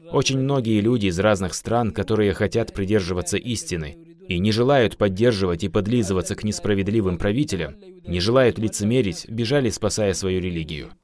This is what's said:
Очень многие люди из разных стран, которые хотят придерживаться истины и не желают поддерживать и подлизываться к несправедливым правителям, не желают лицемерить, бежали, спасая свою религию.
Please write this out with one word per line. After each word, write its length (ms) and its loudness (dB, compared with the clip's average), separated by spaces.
Очень 260 2
многие 420 2
люди 260 2
из 120 0
разных 360 2
стран, 360 -2
которые 440 0
хотят 400 -2
придерживаться 640 0
истины 580 -6
и 100 -2
не 140 2
желают 440 4
поддерживать 680 2
и 40 -2
подлизываться 680 0
к 80 -8
несправедливым 760 0
правителям, 560 -2
не 140 -2
желают 380 4
лицемерить, 680 -2
бежали, 420 0
спасая 440 0
свою 260 -2
религию. 500 -6